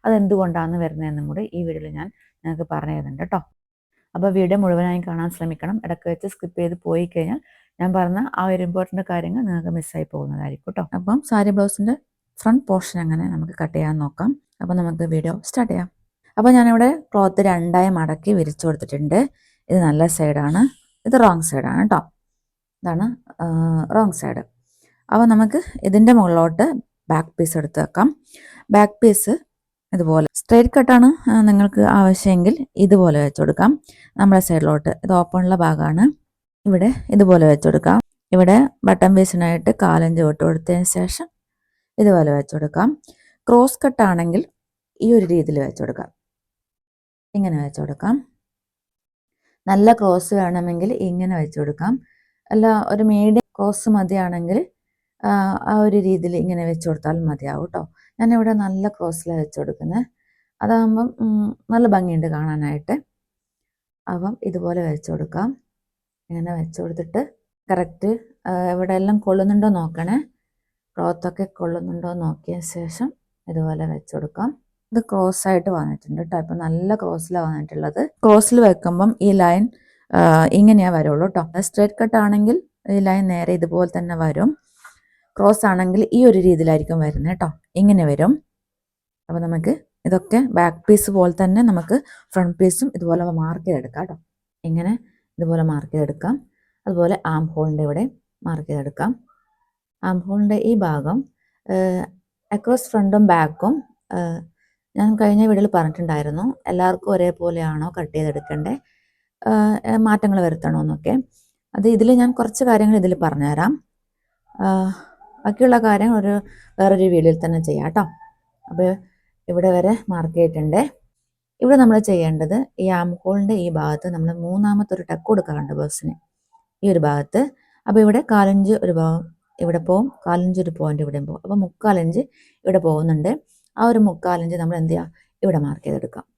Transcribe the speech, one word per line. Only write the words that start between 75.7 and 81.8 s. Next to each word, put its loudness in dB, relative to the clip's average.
വന്നിട്ടുണ്ട് -8
ട്ടോ. -8
ഇപ്പം -8
നല്ല -2
ക്രോസിലാണ് -6
വന്നിട്ടുള്ളത്. -6
ക്രോസിൽ 6
വെക്കുമ്പം 2
ഈ 4
ലൈൻ, 4
ആ, 2
ഇങ്ങനെയാ 8
വരുള്ളൂ 0
ട്ടോ. 0
സ്ട്രെയിറ്റ് -2